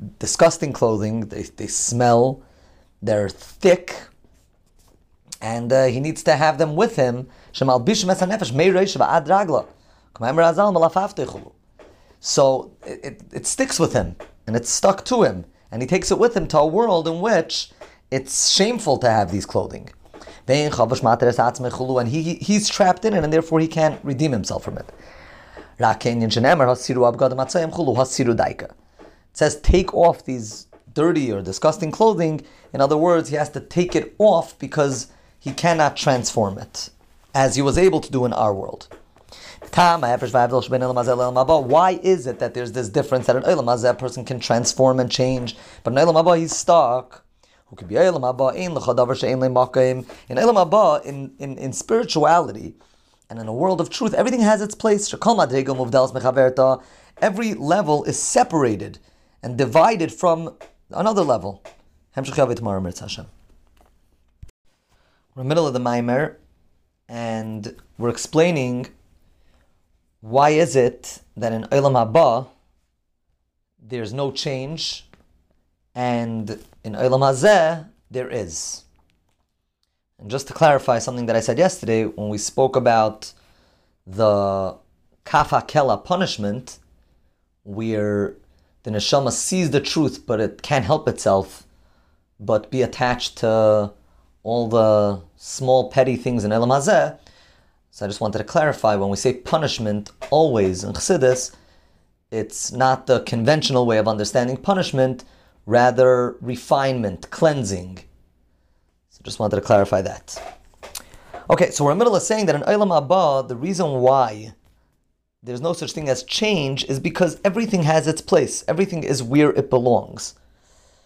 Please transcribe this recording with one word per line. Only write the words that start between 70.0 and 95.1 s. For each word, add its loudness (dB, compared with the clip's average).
why 4
is 2
it 0
that -4
in -4
Olam 2
Haba 2
there's -10
no -4
change, -8
and -4
in -10
Olam 2
Hazeh 4
there -8
is. -10
And -16
just -6
to -14
clarify 2
something -6
that 0
I 0
said -2
yesterday, 0
when -8
we -6
spoke -2
about 0
the 0
Kaf 0
HaKela 0
punishment, -4
where -2
the -8
neshama 0
sees -2
the 2
truth, -4
but -2
it -4
can't -2
help -2
itself -2
but -2
be 0
attached -4
to 2
all -4
the 2